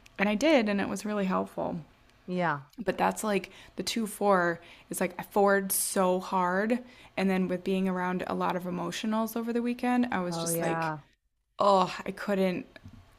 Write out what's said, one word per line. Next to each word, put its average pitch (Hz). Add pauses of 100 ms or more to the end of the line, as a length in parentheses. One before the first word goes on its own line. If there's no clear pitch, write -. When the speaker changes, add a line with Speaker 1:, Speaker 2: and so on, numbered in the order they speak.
(200)
Speaker 1:
And 202
I 208
did, 262
and 202
it -
was 202
really 208
helpful. 180 (480)
Speaker 2:
Yeah. 175 (180)
Speaker 1:
But 185
that's, 190
like, 202 (260)
the 185
two 226
four 185 (300)
is, 175
like, 180
I 175
forward 196
so 185
hard. 190 (360)
And 190
then 185
with 180
being 190
around 180
a 185
lot 180
of 175
emotionals 180
over 233
the 233
weekend, 240
I -
was 175
Speaker 2:
Oh, 165
Speaker 1:
just 165
Speaker 2:
yeah. 165 (240)
Speaker 1:
like, 151 (600)
"Oh, 190 (100)
I 196
couldn't 190 (540)